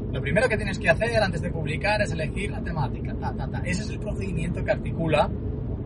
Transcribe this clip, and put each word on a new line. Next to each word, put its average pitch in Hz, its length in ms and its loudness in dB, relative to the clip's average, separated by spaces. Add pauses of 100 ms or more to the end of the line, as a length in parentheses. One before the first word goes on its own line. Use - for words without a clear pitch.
(120)
lo - 100 -2
primero 185 260 4
que 220 100 2
tienes 208 220 -2
que - 100 4
hacer 220 320 4
antes 175 200 0
de - 80 -2
publicar 160 520 0
es 202 100 0
elegir 165 400 -2
la - 100 -4
temática, - 540 -2
ta, - 180 -4
ta, - 160 -4
ta". - 100 -2
Ese - 240 0
es - 60 -4
el - 100 -4
procedimiento 180 640 -2
que - 80 2
articula 160 580 2 (560)